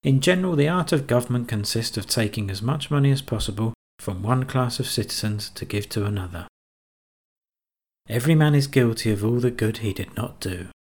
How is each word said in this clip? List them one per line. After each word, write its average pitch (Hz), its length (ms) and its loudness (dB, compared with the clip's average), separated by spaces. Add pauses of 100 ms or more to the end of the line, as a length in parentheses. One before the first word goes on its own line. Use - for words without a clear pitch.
In 135 180 4
general, 180 360 2
the 143 100 4
art 175 240 0
of 139 160 0
government 123 420 0
consists 110 480 -2
of 101 120 -6
taking 104 420 -2
as 95 100 -6
much 139 300 -4
money 139 220 4
as 135 100 0
possible 110 500 -2 (280)
from 95 200 -6
one 127 260 0
class 127 340 -2
of - 80 -2
citizens 107 640 -4
to - 140 -10
give 104 260 -4
to 104 140 -2
another. 90 440 -4 (1600)
Every 120 260 2
man 151 220 6
is 139 100 4
guilty 117 460 2
of 101 120 0
all 120 140 2
the 123 140 2
good 110 260 -2
he 107 140 -2
did - 240 -8
not - 240 -6
do. 92 320 -6 (120)